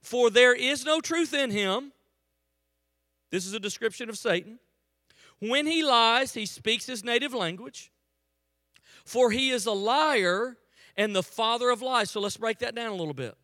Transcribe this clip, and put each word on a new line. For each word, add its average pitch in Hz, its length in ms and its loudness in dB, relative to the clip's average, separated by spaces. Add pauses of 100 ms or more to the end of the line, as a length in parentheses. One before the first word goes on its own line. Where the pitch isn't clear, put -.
"for 240 280 2
there 247 240 8
is 254 320 -2
no 311 160 2
truth 330 320 -2
in 277 160 0
him." 208 420 -2 (1400)
This 185 180 -6
is 196 60 -10
a 220 60 -6
description 220 500 -6
of 214 80 -12
Satan. 214 420 -2 (800)
"When 262 260 0
he 320 180 2
lies, 240 520 4
he 220 100 -4
speaks 214 400 -4
his 240 180 -10
native 240 300 0
language, 202 580 -6 (1120)
for 240 280 2
he 262 180 0
is 240 160 -2
a 226 60 0
liar 226 880 0 (360)
and 208 200 0
the 185 80 2
father 233 480 0
of 226 100 0
lies." 247 300 0
So 214 80 -6
let's 202 180 -4
break 226 220 -4
that 233 160 -6
down 233 160 -6
a 202 40 -6
little 156 200 -6
bit. 127 280 -10